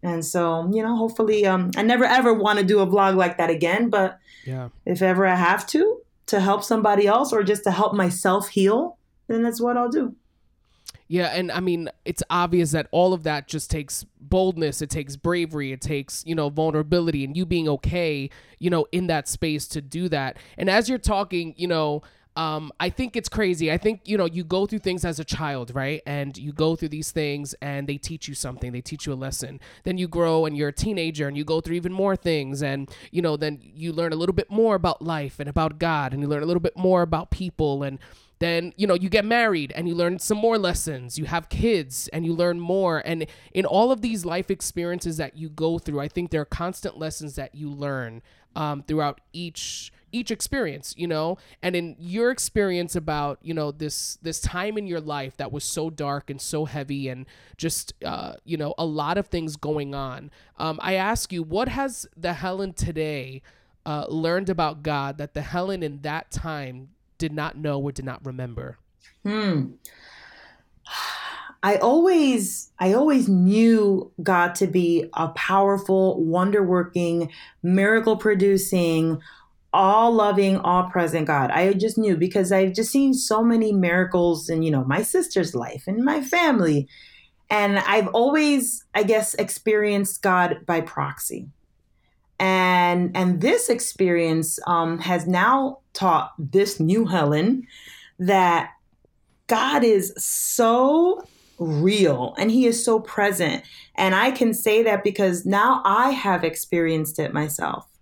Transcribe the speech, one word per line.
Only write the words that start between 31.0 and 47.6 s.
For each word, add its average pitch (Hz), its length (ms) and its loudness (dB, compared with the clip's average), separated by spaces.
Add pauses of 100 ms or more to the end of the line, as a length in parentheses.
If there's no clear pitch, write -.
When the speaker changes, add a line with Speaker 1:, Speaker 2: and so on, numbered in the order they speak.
Speaker 2:
and 139 100 -6
you 147 80 -4
go 160 160 0
through 165 140 -6
even 175 180 -4
more 190 220 2
things. 143 480 -2
And, 139 260 -4 (220)
you 175 100 -2
know, 160 160 0
then 151 240 -6
you 156 320 -10
learn 165 200 -2
a 156 40 -4
little 175 160 0
bit 190 160 -2
more 220 280 2
about 170 260 0
life 156 380 -6
and 143 80 -8
about 156 320 0
God. 151 320 -2
And 139 100 -4
you 143 60 -4
learn 147 160 -2
a - 20 -2
little 175 160 2
bit 175 140 -4
more 185 260 4
about 165 300 -2
people. 151 500 -2
And 139 160 -8 (400)
then, 170 380 -2
you 202 100 0
know, 180 80 4
you 180 160 0
get 208 140 4
married 214 500 0
and 170 140 -4
you 170 80 -2
learn 175 240 0
some 214 180 -2
more 226 180 2
lessons. 151 600 -4
You 151 60 -6
have 160 240 -6
kids 170 600 0
and 165 160 -6
you 165 80 -2
learn 175 280 0
more. 175 440 0
And 160 220 -4 (260)
in 185 140 0
all 220 240 2
of 226 120 0
these 226 220 -4
life 180 280 -4
experiences 175 640 -6
that 147 200 -8
you 156 140 -12
go 160 300 -2
through, 147 200 -6
I 143 80 -6
think 175 220 -6
there 156 120 0
are 143 40 -6
constant - 500 -8
lessons 151 380 -10
that 135 220 -12
you 151 120 -10